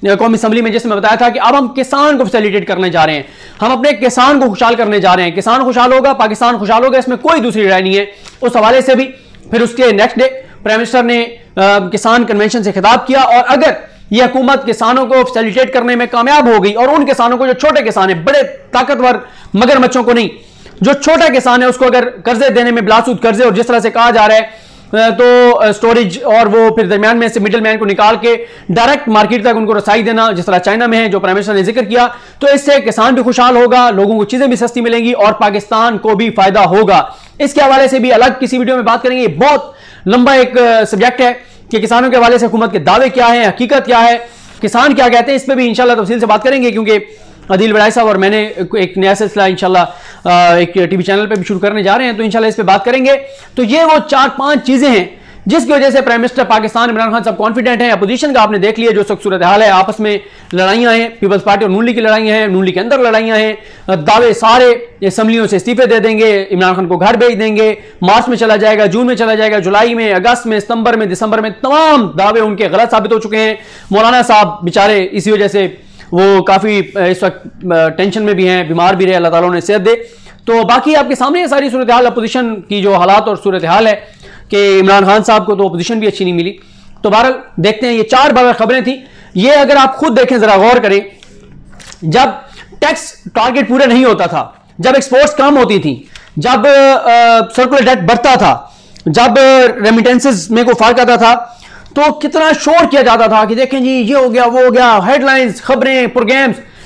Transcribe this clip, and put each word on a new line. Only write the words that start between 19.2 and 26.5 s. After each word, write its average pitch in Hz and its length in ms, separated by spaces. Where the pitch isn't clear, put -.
मगरमच्छों 247 480
को 240 100
नहीं, 233 160
जो 262 100
छोटा 311 360
किसान 247 320
है 254 80
उसको 254 160
अगर 247 200
कर्जे 240 440
देने 240 220
में 233 140
बिलासूद 226 340
कर्जे 226 240
और 233 100
जिस 226 140
तरह 240 120
से 226 100
कहा 233 220
जा 220 140
रहा 220 120
है, - 320
अ, 226 140
तो, 247 420
अ, 220 200
storage 226 520
और 226 240
वो 226 220